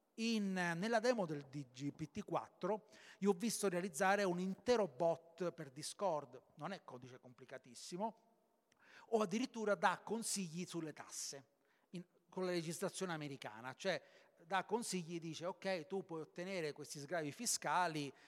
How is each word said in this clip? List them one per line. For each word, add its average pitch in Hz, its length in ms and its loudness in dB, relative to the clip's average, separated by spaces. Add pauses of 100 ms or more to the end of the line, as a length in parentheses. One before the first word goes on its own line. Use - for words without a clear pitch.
(160)
In, 220 360 2
nella 185 480 4
demo 226 260 4
del, 143 200 -4
di 143 260 -8
G 143 220 -4
P - 180 -8
T 208 140 -6
quattro 180 640 -2 (300)
io 196 100 4
ho 202 40 8
visto 202 360 2
realizzare 190 560 4
un 175 140 2
intero 196 480 4
bot 165 640 0
per 151 200 -12
Discord, 143 720 -4 (140)
non 156 180 -6
è 170 100 -10
codice 127 340 -12
complicatissimo, 135 1000 -10 (920)
o 220 140 4
addirittura 214 540 2
dà 175 280 4
consigli 185 640 -2
sulle 160 260 -4
tasse - 540 -10 (460)
in, 175 120 -8 (240)
con 185 160 -4
la 180 80 2
legislazione 175 640 0
americana, 131 600 -6
cioè 180 260 0 (480)
dà 190 160 2
consigli, 180 540 -2
dice: 165 260 -6
"Ok, 185 400 -2
tu 190 180 -4
puoi 160 180 -8
ottenere 175 520 -4
questi 147 260 -10
sgravi 147 320 -2
fiscali", 151 800 0 (160)